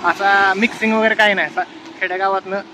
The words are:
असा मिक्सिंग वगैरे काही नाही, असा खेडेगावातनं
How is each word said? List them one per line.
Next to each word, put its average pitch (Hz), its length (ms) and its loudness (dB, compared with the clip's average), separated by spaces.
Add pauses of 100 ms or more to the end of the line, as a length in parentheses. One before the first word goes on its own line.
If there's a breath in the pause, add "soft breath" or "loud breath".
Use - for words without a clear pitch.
असा 196 540 2
मिक्सिंग 220 360 0
वगैरे 220 220 2
काही 208 180 4
नाही, 170 140 -2
असा 180 140 -6 (400)
खेडेगावातनं 190 580 -2 (140)